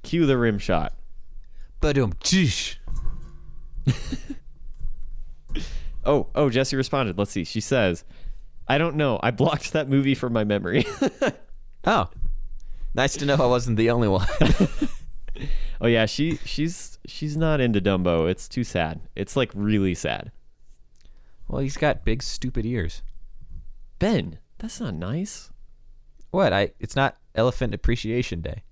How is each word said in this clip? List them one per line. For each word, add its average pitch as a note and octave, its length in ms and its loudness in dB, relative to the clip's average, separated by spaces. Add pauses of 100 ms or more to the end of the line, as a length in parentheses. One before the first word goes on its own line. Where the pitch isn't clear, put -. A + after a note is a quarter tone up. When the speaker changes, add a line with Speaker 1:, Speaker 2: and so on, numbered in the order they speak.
Speaker 1:
Cue E3 240 2
the C3+ 120 4
rim A2+ 200 4
shot. D#2+ 360 2 (840)
Speaker 2:
Ba-dum, C3+ 340 4
tsh. - 640 2 (1080)
Speaker 1:
<laughs> - 80 2 (2000)
Oh, C#3+ 300 2
oh, D3 140 4
Jesse C3 280 2
responded. B2+ 420 0
Let's G2+ 120 0
see. F2+ 140 -2
She A2 160 -4
says, G2+ 440 2 (640)
"I C3+ 120 2
don't D#3 180 0
know. C#3 260 2
I A#2+ 80 2
blocked C#3+ 420 0
that D3 160 0
movie C3+ 260 4
from B2 180 -2
my A2 120 2
memory." G2+ 460 2
<laughs> - 40 -8 (920)
Speaker 2:
Oh. F#3+ 240 2 (840)
Nice C3+ 220 2
to C#3+ 80 -6
know C#3 120 4
I C3+ 100 4
wasn't A#2+ 320 2
the A2+ 120 4
only A#2 180 4
one. F#2+ 240 4
<laughs> D#5 60 0 (1400)
Speaker 1:
Oh, A#2 40 2
yeah. A2+ 180 6
She, D#3 400 0
she's, - 640 -4
she's D3+ 320 -4
not D#3 200 4
into A#2 220 4
Dumbo. F2+ 500 4
It's - 160 -4
too B2 180 -2
sad. D#2+ 360 -2 (160)
It's, - 180 -4
like, B2+ 200 2
really G2+ 400 2
sad. - 360 -6 (1160)
Speaker 2:
Well, C3 140 -2
he's C#3 160 -4
got - 260 0
big, A2+ 180 2
stupid B2 440 -2
ears. G#2+ 340 -2 (1000)
Speaker 1:
Ben, F#3 420 0 (180)
that's - 200 -10
not D3 140 -6
nice. A2 580 -6 (840)
Speaker 2:
What? C#3+ 200 4
I, G2 260 2
it's - 160 -8
not C3+ 220 2 (180)
Elephant A#2+ 380 2
Appreciation A2+ 680 0
Day. G#2 300 -8